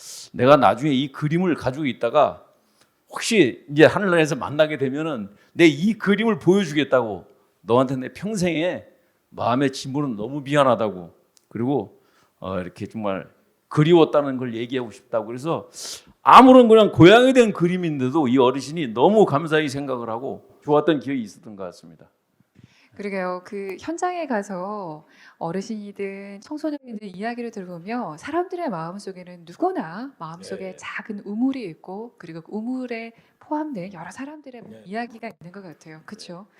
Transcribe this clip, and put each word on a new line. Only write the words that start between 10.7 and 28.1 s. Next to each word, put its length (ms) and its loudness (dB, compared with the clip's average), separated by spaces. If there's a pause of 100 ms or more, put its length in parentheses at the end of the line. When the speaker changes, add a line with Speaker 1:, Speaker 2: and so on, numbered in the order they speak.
Speaker 1:
그리고, 520 -6 (380)
어, 220 -8
이렇게 260 -12
정말 420 -8 (400)
그리웠다는 680 2
걸 160 -8
얘기하고 380 -6
싶다고. 340 -8
그래서 420 -6 (540)
아무런 460 10
그냥 240 8
고향에 400 8
대한 200 4
그림인데도 760 0
이 100 4
어르신이 560 0
너무 320 4
감사히 420 -2
생각을 400 -8
하고 360 -10 (180)
좋았던 380 2
기억이 200 -6
있었던 360 -16
것 80 -12
같습니다. 440 -20 (880)
Speaker 2:
그러게요. 500 -8
그 340 -12
현장에 460 -8
가서 800 -8 (320)
어르신이든 1040 -12
청소년이든 720 -12
이야기를 340 -10
들어보면 680 -12